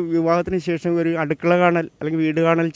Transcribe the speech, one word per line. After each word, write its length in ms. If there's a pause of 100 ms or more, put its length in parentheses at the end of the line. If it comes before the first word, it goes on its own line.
(140)
വിവാഹത്തിന് 440 (100)
ശേഷം 320
ഒരു 240
അടുക്കള 380
കാണൽ 260 (120)
അല്ലെങ്കിൽ 240
വീട് 160
കാണൽ 360